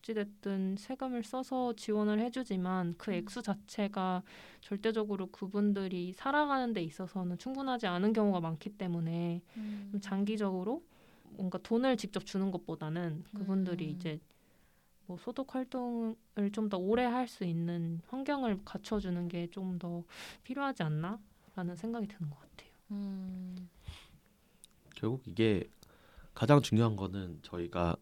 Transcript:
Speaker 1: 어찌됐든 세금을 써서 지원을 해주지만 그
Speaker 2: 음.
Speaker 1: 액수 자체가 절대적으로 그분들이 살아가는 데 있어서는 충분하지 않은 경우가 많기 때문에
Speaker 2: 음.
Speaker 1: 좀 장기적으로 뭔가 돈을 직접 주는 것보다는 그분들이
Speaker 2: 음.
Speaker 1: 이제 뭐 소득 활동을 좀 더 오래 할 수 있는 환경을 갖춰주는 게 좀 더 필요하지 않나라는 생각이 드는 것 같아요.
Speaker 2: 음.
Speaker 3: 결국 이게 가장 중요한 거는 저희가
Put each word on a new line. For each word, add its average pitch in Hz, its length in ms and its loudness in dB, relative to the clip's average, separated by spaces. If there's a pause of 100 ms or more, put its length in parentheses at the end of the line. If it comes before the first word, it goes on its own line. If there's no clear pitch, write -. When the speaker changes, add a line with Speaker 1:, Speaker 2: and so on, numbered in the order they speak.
Speaker 1:
어찌됐든 196 760 -2
세금을 254 460 -4
써서 254 500 0
지원을 214 460 2
해주지만 185 760 0
그 - 140 -4
Speaker 2:
음. 180 40 2
Speaker 1:
액수 208 280 -4
자체가 196 800 0 (380)
절대적으로 208 680 0
그분들이 190 840 0
살아가는 277 600 2
데 185 80 0
있어서는 180 560 -4
충분하지 262 500 -2
않은 185 260 4
경우가 202 280 6
많기 160 300 -2
때문에 170 720 0 (160)
Speaker 2:
음. 208 340 -6
Speaker 1:
좀 202 100 -2
장기적으로 202 840 0 (480)
뭔가 185 280 -2
돈을 247 380 4
직접 - 280 -4
주는 196 260 0
것보다는 160 720 -4 (120)
그분들이 190 500 0
Speaker 2:
음. - 60 -4
Speaker 1:
이제 160 280 -4 (840)
뭐 180 120 -10
소득 262 380 -6
활동을 240 600 -2 (360)
좀 214 180 0
더 202 80 0
오래 214 280 4
할 240 220 2
수 - 180 -6
있는 170 600 0
환경을 262 580 0
갖춰주는 185 640 -2
게 175 200 -2
좀 185 300 -4
더 170 240 -4 (400)
필요하지 269 400 -2
않나라는 175 920 -4
생각이 220 300 -4
드는 160 220 -6
것 147 100 -10
같아요. - 300 -20 (220)
Speaker 2:
음. 185 800 -6 (1300)
Speaker 3:
결국 117 300 -2
이게 101 380 4 (680)
가장 143 280 8
중요한 110 340 4
거는 92 460 -4
저희가 87 600 0